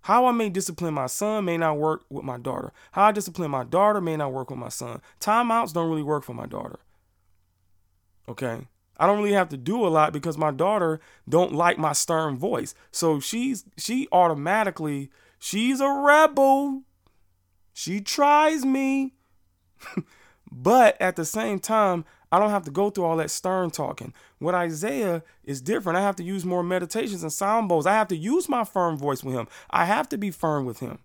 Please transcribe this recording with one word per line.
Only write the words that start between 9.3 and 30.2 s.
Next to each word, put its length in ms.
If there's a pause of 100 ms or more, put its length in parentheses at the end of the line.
have 160
to 80
do 260
a 60
lot 240
because 240
my 140
daughter 480 (280)
don't 260
like 260
my 140
stern 440
voice. 380 (160)
So 280
she's, 460 (120)
she 340
automatically, 1000 (300)
she's 400
a 100
rebel. 960 (880)
She 260
tries 640
me. 520 (800)
<laughs> 80 (540)
But 440
at 160
the 80
same 340
time, 460 (260)
I 80
don't 120
have 120
to 80
go 180
through 140
all 140
that 120
stern 420
talking. 420 (260)
With 160
Isaiah, 680 (220)
it's 160
different. 380
I 40
have 140
to 80
use 220
more 180
meditations 600
and 100
sound 340
bowls. 180
I 80
have 160
to 60
use 320
my 160
firm 340
voice 240
with 140
him. 120 (220)
I 140
have 260
to 80
be 140